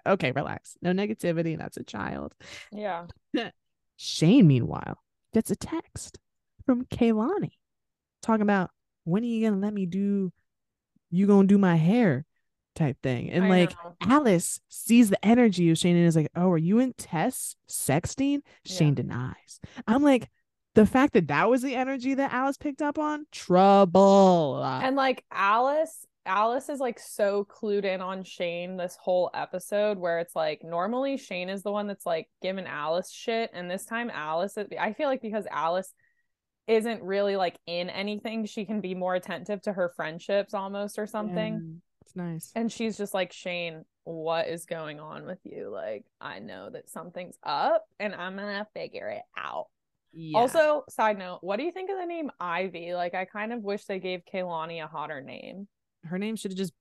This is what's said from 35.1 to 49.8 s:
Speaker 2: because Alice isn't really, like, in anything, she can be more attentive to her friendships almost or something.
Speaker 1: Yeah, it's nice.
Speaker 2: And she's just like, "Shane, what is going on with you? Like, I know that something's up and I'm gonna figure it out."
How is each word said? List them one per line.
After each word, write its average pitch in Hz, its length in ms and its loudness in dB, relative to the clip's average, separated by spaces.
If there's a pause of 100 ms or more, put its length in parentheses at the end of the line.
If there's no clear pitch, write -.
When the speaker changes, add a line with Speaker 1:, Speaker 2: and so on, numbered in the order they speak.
Speaker 2:
because 208 280 -6
Alice 170 440 -4 (760)
isn't 226 360 0
really, 196 340 -2
like, 180 200 -2 (100)
in 175 220 -6
anything, 208 560 -6
she 208 200 -8
can 214 160 -6
be 185 140 -6
more 180 200 -2
attentive 185 460 -6
to 214 100 -4
her 175 240 -2
friendships 175 580 -4
almost 202 460 -8
or 214 80 -6
something. 180 460 -4
Speaker 1:
Yeah, 165 260 -10 (220)
it's - 140 -20
nice. 170 400 -10
Speaker 2:
And 226 160 -4
she's 226 260 -6
just 202 160 -8
like, 185 180 -2
"Shane, 170 540 -10 (180)
what 165 440 -4
is 165 180 -8
going 156 340 -10
on 151 260 -14
with 175 180 -12
you? - 260 -14
Like, 101 360 -10 (140)
I 127 200 -14
know 98 320 -16
that - 180 -18
something's 175 540 -16
up 220 400 0 (160)
and 202 140 -6
I'm 175 220 -10
gonna 202 380 -8
figure 104 360 -10
it 104 140 -10 (140)
out." 71 300 -10 (440)